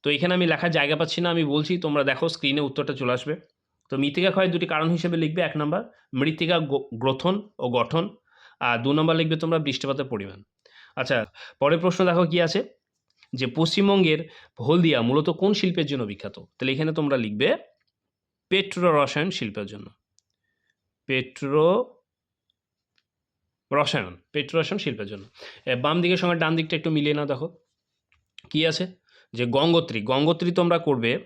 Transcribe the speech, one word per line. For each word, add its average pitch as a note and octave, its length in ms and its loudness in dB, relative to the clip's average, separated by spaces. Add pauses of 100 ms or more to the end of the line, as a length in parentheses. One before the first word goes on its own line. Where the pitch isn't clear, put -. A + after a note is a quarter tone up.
তো - 60 0
এখানে E3+ 240 2
আমি F3+ 140 2
লেখার D#3+ 240 2
জায়গা D3+ 240 2
পাচ্ছি E3+ 260 -2
না, F3 80 0
আমি E3+ 140 0
বলছি, D3+ 340 0
তোমরা D3 260 0
দেখো C#3 260 0
স্ক্রিনে C#3+ 320 -2
উত্তরটা C#3+ 320 -4
চলে B2 200 -2
আসবে। C#3+ 200 -4 (580)
তো - 60 -6
মৃত্তিকা C#3+ 340 0
ক্ষয়ের F#3 220 2
দুটি E3+ 120 0
কারণ D#3+ 240 -2
হিসেবে E3+ 280 0
লিখবে D#3+ 240 -2
এক D3+ 160 -2
নাম্বার D3+ 240 -2 (320)
মৃত্তিকা D#3+ 460 0
গ-, C#3 280 -2 (120)
গ্রথন C3+ 360 0 (220)
ও B2+ 120 -6
গঠন, B2 340 0 (560)
আর A#2+ 220 0
দু C3 120 0
নাম্বার D#3+ 240 4
লিখবে D#3+ 200 0
তোমরা E3 220 0
বৃষ্টিপাতের C#3 500 -4
পরিমাণ। G2 300 -8 (580)
আচ্ছা, C3 200 0 (400)
পরের D3+ 220 2
প্রশ্ন F3+ 260 0
দেখো F3+ 200 4
কি E3 160 0
আছে, E3+ 180 2 (760)
যে B2+ 120 -2 (100)
পশ্চিমবঙ্গের F3 640 4 (400)
হলদিয়া D#3 420 4
মূলত C#3 280 2
কোন F#3 240 2
শিল্পের F3+ 360 0
জন্য C3+ 160 -4
বিখ্যাত? G2+ 320 -10 (140)
তাহলে - 200 -4
এখানে D#3 220 -2
তোমরা D3 240 0
লিখবে A2+ 320 0 (1000)
পেট্রো F#3 400 0
রসায়ন D3 400 2
শিল্পের G#2+ 360 -8
জন্য, G#2 200 -16 (1200)
পেট্রো C3+ 580 0 (2000)
রসায়ন, C3+ 420 0 (180)
পেট্রো D3 260 -4
রসায়ন F3 220 -2
শিল্পের G#2+ 320 -6
জন্য। G2 120 -14 (420)
এ, C3 100 0
বাম D3 240 0
দিকের F3 220 2
সঙ্গে F3 180 0
ডান D#3+ 160 2
দিকটা D#3+ 200 -2
একটু D#3+ 160 -4
মিলিয়ে D3 260 0
নাও, D3 140 -4
দেখো C#3 160 -4 (1000)
কি D3+ 160 -2
আছে, E3 200 0 (480)
যে A#2 100 -2 (120)
গঙ্গোত্রী, E3 460 2
গঙ্গোত্রী D3+ 500 2
তোমরা E3+ 280 2
করবে B2 320 0 (140)